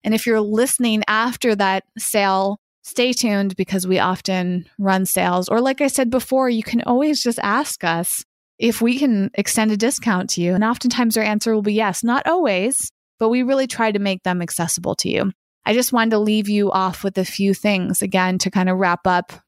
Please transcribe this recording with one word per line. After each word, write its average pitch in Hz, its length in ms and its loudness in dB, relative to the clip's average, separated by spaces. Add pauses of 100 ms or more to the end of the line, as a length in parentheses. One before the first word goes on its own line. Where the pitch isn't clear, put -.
And 214 100 0
if 226 140 0
you're 220 140 2
listening 220 640 0
after 226 480 0
that 190 300 0 (120)
sale, 196 640 0 (240)
stay 247 300 0
tuned 202 420 0
because 185 320 -2
we 185 120 2
often 180 640 -2 (120)
run 190 280 0
sales. 180 440 0
Or 226 120 2
like 269 200 0
I 285 60 2
said 262 220 0
before, 254 400 0
you 220 140 -2
can - 200 -2
always 277 380 2
just 233 220 -2
ask 226 400 -2
us 170 400 -2 (340)
if 226 240 0
we 240 160 2
can 226 380 2
extend 220 360 0
a 208 60 0
discount 220 540 0
to 175 100 -2
you. 175 120 2
And 208 100 2
oftentimes 240 520 0
our 220 80 2
answer 214 300 0
will 214 80 2
be 208 120 0
yes. 208 300 0
Not 240 240 0
always, 262 640 0 (280)
but 226 100 2
we 247 140 2
really 262 240 2
try 226 240 -2
to 208 80 -2
make 196 240 -2
them 180 180 0
accessible 170 540 -4
to - 140 -4
you. 196 220 0 (340)
I 220 80 0
just 247 200 0
wanted 226 180 2
to 214 80 2
leave 214 300 0
you 208 220 2
off 190 320 -2
with 196 140 -2
a 185 80 0
few 196 280 0
things, 190 480 0
again, 185 380 0
to 185 100 -2
kind 185 200 2
of 185 80 0
wrap 180 280 0
up 180 280 0 (140)